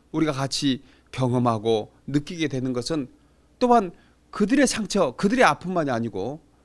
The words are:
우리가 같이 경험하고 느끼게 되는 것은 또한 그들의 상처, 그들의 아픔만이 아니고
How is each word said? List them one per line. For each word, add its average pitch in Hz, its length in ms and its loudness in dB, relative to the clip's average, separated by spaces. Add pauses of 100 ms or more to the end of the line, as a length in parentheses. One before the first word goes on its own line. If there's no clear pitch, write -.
(120)
우리가 156 200 0
같이 135 500 -2 (300)
경험하고 113 840 0 (140)
느끼게 151 400 -2
되는 131 260 -4
것은 123 340 -4 (520)
또한 240 320 4 (400)
그들의 247 360 2
상처, 185 480 0
그들의 226 300 2
아픔만이 165 440 0
아니고 113 520 -4 (240)